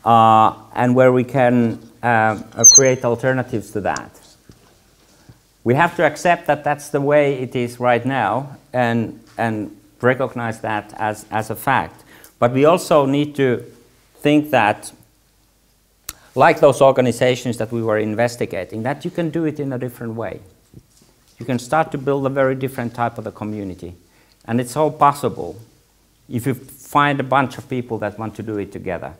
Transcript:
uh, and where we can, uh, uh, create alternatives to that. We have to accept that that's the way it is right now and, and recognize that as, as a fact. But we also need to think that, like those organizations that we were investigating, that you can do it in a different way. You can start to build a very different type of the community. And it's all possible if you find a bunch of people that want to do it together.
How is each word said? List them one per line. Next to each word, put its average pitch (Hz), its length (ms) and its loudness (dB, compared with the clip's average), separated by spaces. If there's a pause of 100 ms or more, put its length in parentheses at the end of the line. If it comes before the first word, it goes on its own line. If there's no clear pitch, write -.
uh, 113 500 6 (180)
and 123 220 0
where 127 160 6
we 127 140 2
can, 120 560 2 (200)
uh, 120 60 -4
uh, 110 580 0 (120)
create 131 280 4
alternatives 120 680 -2
to 104 80 -4
that. 76 400 -8 (1400)
We 120 100 2
have 170 220 2
to 170 80 2
accept 170 420 0
that 143 160 0
that's 147 280 -6
the 147 100 -2
way 143 400 2
it 127 160 -6
is 120 240 -4
right 120 260 2
now 131 500 -2 (160)
and, 117 460 -2 (180)
and 110 400 -4 (240)
recognize 120 600 -2
that 107 360 -6
as, 107 360 -6
as 107 180 -4
a 107 60 -8
fact. 104 480 -2 (340)
But 120 140 2
we 135 140 4
also 170 380 4
need 143 300 0
to 127 300 0 (580)
think 147 300 2
that, 110 400 2 (1400)
like 156 240 4
those 143 200 4
organizations 127 760 2
that 117 140 -6
we 117 100 -4
were 110 160 0
investigating, 107 840 -4
that 143 200 -6
you 175 60 -6
can 170 200 -4
do 160 160 -4
it 147 120 -4
in 139 140 -6
a 127 60 -6
different 120 360 -10
way. 113 240 -8 (1000)
You 117 40 -12
can 123 140 -2
start 156 320 -2
to 147 80 -6
build 139 260 -2
a 135 40 -2
very 135 260 0
different 127 400 -8
type 117 240 -4
of 113 60 -12
the 107 80 -10
community. 98 640 -10 (520)
And 117 140 -2
it's 123 160 -8
all 151 160 0
possible 143 640 0 (720)
if 123 180 -6
you 135 80 -2
find - 640 -2
a 139 60 -4
bunch 131 340 -2
of - 100 -18
people 120 300 -6
that 104 180 -8
want 107 200 -8
to 107 80 -12
do 107 140 -6
it 98 120 -8
together. 85 500 -10